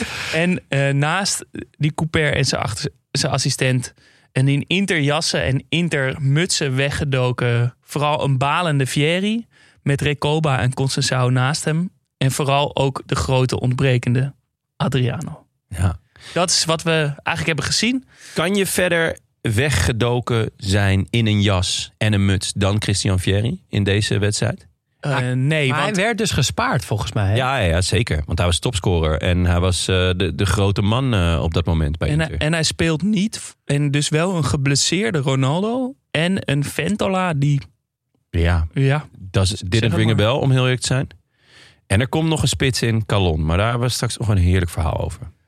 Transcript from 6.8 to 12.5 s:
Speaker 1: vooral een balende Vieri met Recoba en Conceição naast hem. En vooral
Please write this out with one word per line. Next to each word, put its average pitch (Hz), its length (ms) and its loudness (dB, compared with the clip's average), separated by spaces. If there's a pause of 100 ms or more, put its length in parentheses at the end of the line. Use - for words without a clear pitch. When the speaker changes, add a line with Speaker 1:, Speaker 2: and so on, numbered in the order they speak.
Speaker 1:
vooral 147 420 -2
een 135 140 2
balende 147 480 0
Vieri 190 600 0 (380)
met 139 180 0
Recoba 147 580 0
en 123 140 0
Conceição 131 580 0
naast 127 340 0
hem. 160 240 -2 (280)
En 135 140 2
vooral 139 440 0